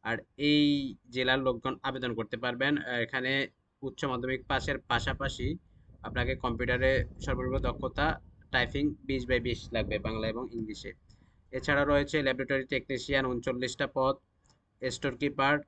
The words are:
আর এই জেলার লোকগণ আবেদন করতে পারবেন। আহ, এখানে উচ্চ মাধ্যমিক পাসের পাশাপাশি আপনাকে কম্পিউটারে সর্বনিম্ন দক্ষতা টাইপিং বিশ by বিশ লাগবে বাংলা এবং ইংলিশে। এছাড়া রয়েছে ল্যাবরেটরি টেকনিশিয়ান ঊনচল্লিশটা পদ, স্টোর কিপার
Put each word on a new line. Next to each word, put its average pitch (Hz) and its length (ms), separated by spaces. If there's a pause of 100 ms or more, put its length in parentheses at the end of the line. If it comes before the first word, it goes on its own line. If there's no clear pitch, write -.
আর 117 120 (220)
এই 147 280 (440)
জেলার 127 280
লোকগণ 131 440
আবেদন 131 320
করতে 110 220
পারবেন। 127 420
আহ, 120 220
এখানে 127 320 (500)
উচ্চ 131 220
মাধ্যমিক 127 420
পাসের 135 320
পাশাপাশি 131 680 (560)
আপনাকে 120 340
কম্পিউটারে 123 560 (280)
সর্বনিম্ন 127 380
দক্ষতা 131 480 (440)
টাইপিং 139 440 (100)
বিশ 135 220
by 123 140
বিশ 120 200 (120)
লাগবে 107 260
বাংলা 110 300
এবং 113 240
ইংলিশে। 107 380 (600)
এছাড়া 143 320
রয়েছে 143 380
ল্যাবরেটরি 135 420
টেকনিশিয়ান 135 600
ঊনচল্লিশটা 127 680
পদ, 135 200 (680)
স্টোর 127 340
কিপার 143 380 (140)